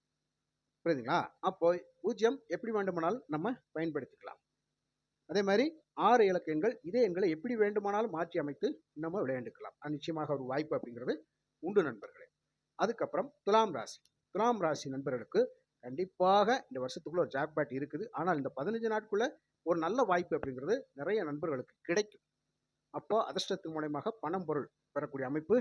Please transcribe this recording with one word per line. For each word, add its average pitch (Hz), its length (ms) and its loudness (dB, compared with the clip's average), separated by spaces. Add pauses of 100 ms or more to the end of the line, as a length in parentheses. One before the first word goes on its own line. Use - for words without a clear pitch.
(880)
புரியுதுங்களா? 147 340 0 (200)
அப்போ 175 280 0 (280)
பூஜ்ஜியம் 226 500 0
எப்படி 196 260 -4
வேண்டுமானாலும் 190 540 -2
நம்ம 151 200 -2 (260)
பயன்படுத்திக்கலாம். 151 680 -6 (920)
அதே 196 120 2
மாதிரி 202 220 4 (340)
ஆறு 220 280 6
இலக்க 185 240 0
எண்கள், 170 320 0
இதே 185 200 0
எண்களை 185 280 2
எப்படி 160 260 -2
வேண்டுமானாலும் 208 560 0
மாற்றி 202 260 -4
அமைத்து 147 280 -4 (260)
நம்ம 165 280 -4
விளையாண்டுக்கலாம். 127 560 -6
அது 147 180 -8
நிச்சயமாக 151 380 -4
ஒரு 131 120 -4
வாய்ப்பு 147 300 -4
அப்படிங்கிறது 123 400 -4 (480)
உண்டு 202 200 2
நண்பர்களே. - 440 -6 (520)
அதுக்கப்புறம் 190 500 -2 (140)
துலாம் 208 300 4
ராசி, 113 260 -8 (360)
துலாம் 220 260 2
ராசி 156 280 0
நண்பர்களுக்கு 135 520 -2 (440)
கண்டிப்பாக 185 640 4 (140)
இந்த - 180 -10
வருஷத்துக்குள்ள 147 440 -2
ஒரு 135 100 -6
ஜாக்பாட் 151 380 0
இருக்குது. 143 400 -6
ஆனால் 165 240 0
இந்த 135 180 -2
பதினஞ்சு 220 340 -2
நாட்குள்ள 214 380 0 (400)
ஒரு 170 120 2
நல்ல 175 260 0
வாய்ப்பு 175 320 2
அப்படிங்கிறது 135 400 -2 (160)
நிறைய 180 320 -2
நண்பர்களுக்கு 147 580 -4
கிடைக்கும். 202 420 -2 (720)
அப்போ 151 220 -2 (100)
அதிர்ஷ்டத்தின் 165 480 -6
மூலமாக 147 460 -2
பணம் 170 260 -4
பொருள் 147 220 -2 (220)
பெறக்கூடிய 139 380 -4
அமைப்பு 156 320 2